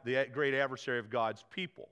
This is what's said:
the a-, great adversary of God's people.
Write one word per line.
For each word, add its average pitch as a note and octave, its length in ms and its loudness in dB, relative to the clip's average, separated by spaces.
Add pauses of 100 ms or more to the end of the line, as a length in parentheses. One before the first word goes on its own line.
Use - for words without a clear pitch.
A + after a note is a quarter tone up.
the B2 100 2
a-, C3 120 4
great C#3 280 0
adversary C3 440 0
of A2 120 -6
God's A2+ 400 0
people. E3 420 -8